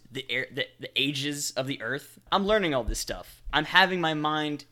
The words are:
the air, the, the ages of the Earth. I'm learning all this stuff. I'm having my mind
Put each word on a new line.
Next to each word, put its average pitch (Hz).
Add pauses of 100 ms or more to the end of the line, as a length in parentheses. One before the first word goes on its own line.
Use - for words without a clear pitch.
(120)
the 131
air, 127
the, 131 (120)
the 131
ages 143
of 131
the 135
Earth. 127 (120)
I'm 190
learning 196
all 120
this -
stuff. - (120)
I'm 147
having 185
my 160
mind 151